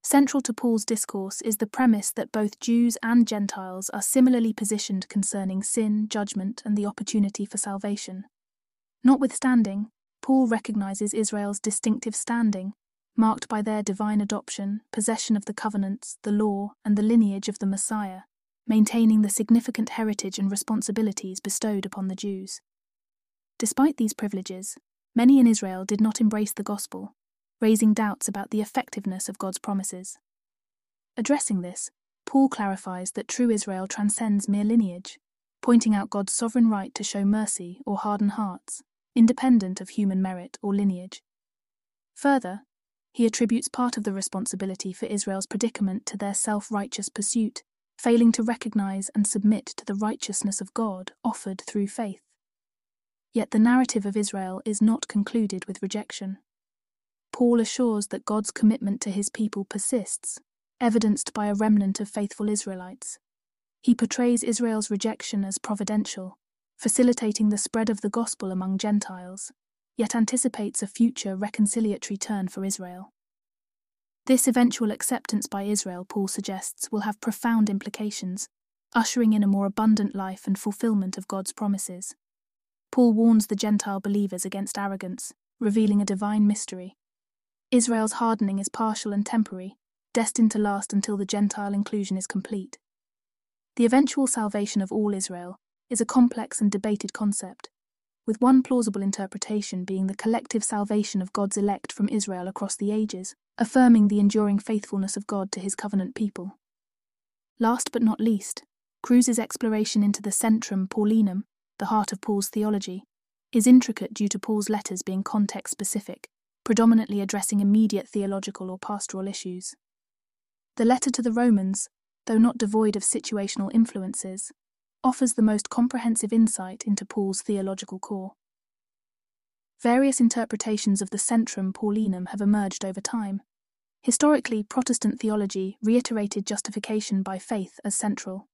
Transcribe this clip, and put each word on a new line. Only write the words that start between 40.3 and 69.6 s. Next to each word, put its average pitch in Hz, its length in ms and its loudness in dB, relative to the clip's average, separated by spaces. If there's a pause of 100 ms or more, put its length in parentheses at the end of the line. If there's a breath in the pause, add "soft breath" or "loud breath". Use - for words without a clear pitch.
or 202 120 -2
lineage. 190 480 -2 (960)
Further, 247 460 0 (500)
he 233 140 2
attributes 226 420 0
part 247 300 -2
of 208 80 -6
the 202 80 -2
responsibility 190 800 -6
for - 140 -8
Israel's 196 400 -4
predicament 202 580 -2
to - 120 -10
their 202 160 -6
self-righteous 208 760 -4
pursuit, - 540 -4 (340)
failing 233 340 6
to 226 120 0
recognize 202 720 -4
and 202 140 2
submit 208 380 2
to - 180 -14
the 202 120 -6
righteousness 202 640 -4
of 190 120 -12
God 196 380 -4 (140)
offered 196 420 -6
through 202 200 -2
faith. 202 340 -8 (1120)
Yet - 180 -2
the 214 80 4
narrative 247 460 4
of 202 100 -4
Israel 190 480 -4
is 214 180 -2
not 220 280 2
concluded 202 560 -2
with 185 160 -8
rejection. 196 560 -8 (920)
Paul 240 280 4
assures 220 480 0
that - 180 -8
God's 208 260 -2
commitment 208 500 2
to 208 100 -6
his 196 180 -4
people 208 340 -4
persists, - 760 -6 (420)
evidenced 220 520 2
by 208 120 -4
a 208 80 0
remnant 202 460 2
of 202 100 -6
faithful 208 400 -4
Israelites. 190 720 -8 (600)
He 240 120 6
portrays 240 500 2
Israel's 220 460 0
rejection 208 560 -2
as 190 140 -6
providential, 202 800 -4 (380)
facilitating 226 720 2
the 208 80 2
spread 220 320 -2
of 208 120 -2
the 233 80 0
gospel 214 420 -4
among 185 260 -2
Gentiles, 190 720 -2 (440)